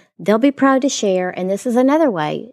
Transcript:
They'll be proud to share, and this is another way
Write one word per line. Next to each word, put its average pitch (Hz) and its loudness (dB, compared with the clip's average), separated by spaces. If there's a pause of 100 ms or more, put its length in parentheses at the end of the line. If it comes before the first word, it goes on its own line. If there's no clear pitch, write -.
(180)
They'll 196 0
be 277 2
proud 269 2
to 277 0
share, 185 -2
and 185 -6
this 196 -6
is 233 -2
another 269 2
way 156 -6